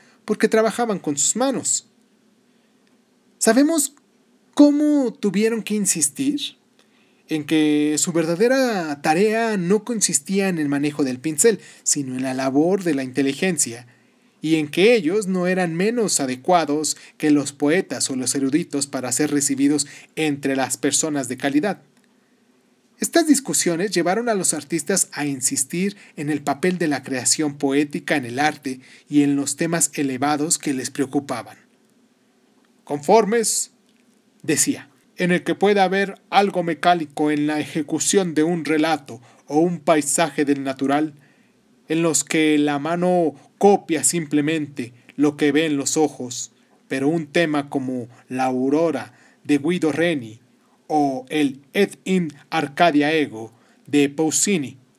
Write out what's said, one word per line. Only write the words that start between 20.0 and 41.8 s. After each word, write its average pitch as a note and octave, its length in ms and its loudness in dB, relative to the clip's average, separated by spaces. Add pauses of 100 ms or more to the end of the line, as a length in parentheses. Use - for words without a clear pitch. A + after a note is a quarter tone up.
entre C#3+ 400 -2
las C3 220 -2
personas C#3+ 500 -2
de B2+ 100 -6
calidad. D3+ 440 -2 (1160)
Estas D#4+ 280 0
discusiones F3+ 640 0
llevaron F#3 380 0
a G#3+ 60 2
los F3 200 -2
artistas E3 560 -4
a D3 140 -6
insistir E3+ 680 -4 (200)
en D3+ 160 -4
el D3 100 -2
papel E3 380 0
de E3+ 80 0
la C3+ 160 0
creación C#3 540 -2
poética D3 580 0
en C3 100 -2
el A#2+ 140 -6
arte C#3+ 400 -2 (280)
y D3 140 4
en C#3+ 140 4
los C#3 220 -2
temas E3 360 -2
elevados C#3+ 640 -2
que D3 160 -4
les B2+ 160 -4
preocupaban. C3 680 -6 (1300)
"Conformes", G3+ 880 0 (720)
decía, D3 460 -2 (280)
"en F3+ 140 2
el F3 120 2
que E3 120 0
pueda G3 280 4
haber F#3+ 460 -2
algo F3+ 340 2
mecánico D#3+ 680 0
en D3 160 0
la D3+ 120 -2
ejecución D#3+ 760 -2
de D3+ 100 2
un E3 220 -2
relato D3+ 540 -2 (280)
o D3 120 0
un E3+ 200 0
paisaje D3+ 640 2
del C#3 180 0
natural, C#3 520 -2 (760)